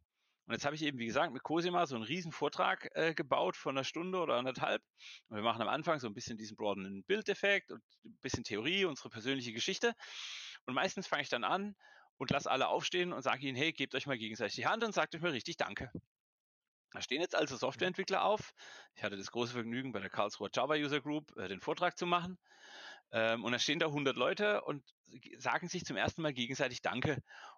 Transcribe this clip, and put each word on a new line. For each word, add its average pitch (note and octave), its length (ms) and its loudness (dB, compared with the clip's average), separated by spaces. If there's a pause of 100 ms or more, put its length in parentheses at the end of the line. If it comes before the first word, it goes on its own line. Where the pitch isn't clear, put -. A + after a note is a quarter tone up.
(460)
und A2+ 60 -2
jetzt A#2 140 0
habe D3 100 0
ich D3+ 60 -4
eben, D3 160 0
wie A#2 80 -2
gesagt, C3+ 260 2
mit C3 100 -8
Cosima E3+ 440 2
so C3+ 80 -4
einen A2+ 100 -2
riesen E3+ 260 -4
Vortrag, F#3 640 0
äh, D#3+ 200 2
gebaut D#3 420 2
von C3+ 200 -2
einer C3 80 2
Stunde F#3 340 -2
oder D3 160 2
anderthalb. B2+ 480 2 (460)
Und A2 80 -8
wir G#2 60 -2
machen A2+ 200 4
am G#2 60 2
Anfang D3+ 320 2
so B2 60 -4
ein G#2+ 80 -4
bisschen A#2+ 220 -8
diesen G#2+ 200 -10
Broaden G2 280 0
and G2 220 -8
Build G#3 240 0
Effekt G3 420 2
und - 100 -12 (220)
ein - 160 -18
bisschen B2 240 -4
Theorie, D#3+ 400 2
unsere C#3+ 240 -2
persönliche A#2+ 460 -2
Geschichte. F#3+ 400 0 (720)
Und B2+ 80 -2
meistens F3+ 320 0
fange D3 160 0
ich - 80 -4
dann A#2+ 140 0
an G3 320 0 (420)
und B2+ 120 -4
lass C#3+ 160 2
alle B2+ 220 4
aufstehen F3 460 2
und - 80 -4
sage B2+ 240 2
ihnen, C3 100 -2
"Hey, D3+ 160 2
gebt C#3 220 -2
euch B2+ 120 -2
mal C3+ 120 0
gegenseitig A2 380 -2
die A2+ 100 0
Hand A3+ 180 2
und G#3+ 80 0
sagt D#3+ 220 2
euch D#3 80 -6
mal F3 80 2
richtig D#3 260 -2
Danke." A2 340 -4 (1000)
Da - 80 -6
stehen C#3 220 -2
jetzt F3+ 120 -2
also C3+ 220 2
Softwareentwickler F3+ 680 0
auf. G#3+ 280 2 (420)
Ich - 80 -14
hatte G2+ 140 -2
das G2 160 -8
große A#2+ 220 0
Vergnügen, A#2 380 -4
bei G2+ 80 -4
der G2 100 -6
Karlsruher G#2 420 -2
Java C#3 220 2
User D3 260 0
Group, D3 360 -6
äh, F#2+ 120 -4
den F#2+ 120 -4
Vortrag E3 380 0
zu F3+ 80 -2
machen. F3 320 0 (760)
Ähm, A2+ 320 4
und A#2 80 2
da B2 60 2
stehen D#3 220 2
da D#3+ 60 4
hundert C#3+ 300 2
Leute G3 460 4
und D3 220 -4 (220)
g-, - 320 -18
sagen B2+ 300 0
sich F3+ 160 -4
zum B2+ 120 -4
ersten C3 260 0
Mal D3+ 120 0
gegenseitig B2 480 -2
Danke. B2+ 400 0 (360)